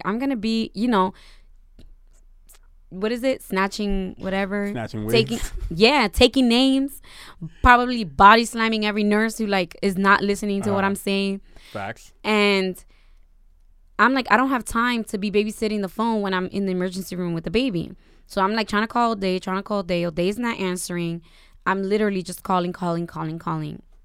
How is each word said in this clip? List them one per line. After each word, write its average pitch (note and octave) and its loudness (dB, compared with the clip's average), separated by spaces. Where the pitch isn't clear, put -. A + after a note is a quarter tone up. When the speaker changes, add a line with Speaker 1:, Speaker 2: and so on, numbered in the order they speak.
Speaker 1:
I'm G#3 -2
gonna C4+ -2
be, A3+ -2
you G#3+ -2
know, F#3+ 2
what G3+ -4
is A#3+ -4
it? C4 0
Snatching G3 -2
whatever. G3 -2
Speaker 2:
Snatching A2 -6
Speaker 1:
Taking, A3+ 2
Speaker 2:
wigs. - -4
<laughs> - -6
Speaker 1:
yeah, A3 4
taking B3+ 4
names. C4+ 2
Probably B3 6
body G3+ 8
slamming A3 -2
every G#3 0
nurse G#3+ 2
who, A3 -2
like, F#3+ -2
is G3 0
not G3 4
listening G3+ -2
to G#3 -2
what G3+ 0
Speaker 2:
Uh-huh. G3 2
Speaker 1:
I'm G3 -2
saying." G3 -2
Speaker 2:
Facts. - -10
Speaker 1:
And G3+ 0
I'm A#3 4
like, C4 -2
"I G#3+ 6
don't C4 2
have B3+ -2
time A#3+ -2
to - -6
be G3+ -4
babysitting G#3 -2
the F#3+ -4
phone A3 -2
when G3 -2
I'm F#3 -2
in G3+ -4
the F#3 0
emergency F#3 -4
room F3 -4
with E3 -6
the E3 -8
baby." A3 -2
So - -4
I'm, F#3+ 0
like, A3 -2
trying G#3 0
to A3+ -2
call A#3 0
O'Day, F#3+ -2
trying F#3 -4
to G3 -6
call G#3 -4
O'Day. F3 -2
O'Day's F3 -2
not A#3 -4
answering. F3 -4
I'm F#3+ -2
literally G3+ 0
just - -12
calling, F3+ 0
calling, E3+ -4
calling, D#3+ -8
calling. D#3 -6